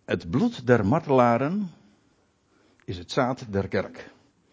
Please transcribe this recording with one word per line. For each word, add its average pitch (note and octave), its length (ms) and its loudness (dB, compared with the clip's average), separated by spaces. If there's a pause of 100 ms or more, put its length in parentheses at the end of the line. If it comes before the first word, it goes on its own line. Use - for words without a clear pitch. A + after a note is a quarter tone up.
"Het E2+ 260 -6
bloed D3 360 0
der A#2 200 4
martelaren C#3 840 2 (1120)
is F#2+ 140 -10
het F2 140 -14
zaad B2+ 400 -2
der G2 160 -2
kerk." F2+ 420 -6 (420)